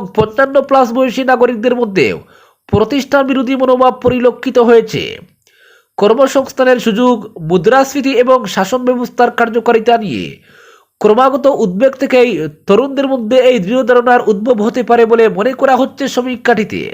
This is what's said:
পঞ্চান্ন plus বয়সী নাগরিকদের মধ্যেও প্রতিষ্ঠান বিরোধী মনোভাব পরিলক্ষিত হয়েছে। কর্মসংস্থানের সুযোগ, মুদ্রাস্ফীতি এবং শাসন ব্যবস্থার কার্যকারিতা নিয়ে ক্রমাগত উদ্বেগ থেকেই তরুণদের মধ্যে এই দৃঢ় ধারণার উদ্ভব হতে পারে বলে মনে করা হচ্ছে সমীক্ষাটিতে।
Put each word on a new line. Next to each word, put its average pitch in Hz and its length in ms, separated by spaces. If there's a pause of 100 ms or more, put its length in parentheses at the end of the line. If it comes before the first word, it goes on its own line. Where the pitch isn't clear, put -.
(140)
পঞ্চান্ন 269 480
plus 269 320
বয়সী 262 300
নাগরিকদের 247 520
মধ্যেও 185 420 (520)
প্রতিষ্ঠান 233 560
বিরোধী 262 300
মনোভাব 254 440
পরিলক্ষিত 247 600
হয়েছে। 226 440 (920)
কর্মসংস্থানের 254 840
সুযোগ, 240 360 (260)
মুদ্রাস্ফীতি 240 720
এবং 254 220 (100)
শাসন 190 360
ব্যবস্থার 247 480
কার্যকারিতা 233 640
নিয়ে 135 280 (760)
ক্রমাগত 254 440 (120)
উদ্বেগ 220 380
থেকেই 247 340 (340)
তরুণদের 269 440
মধ্যে 254 360
এই 254 160
দৃঢ় 233 240
ধারণার 247 440
উদ্ভব 220 340
হতে 226 220
পারে 233 220
বলে 226 240
মনে 202 240
করা 262 220
হচ্ছে 269 320
সমীক্ষাটিতে। 220 760 (120)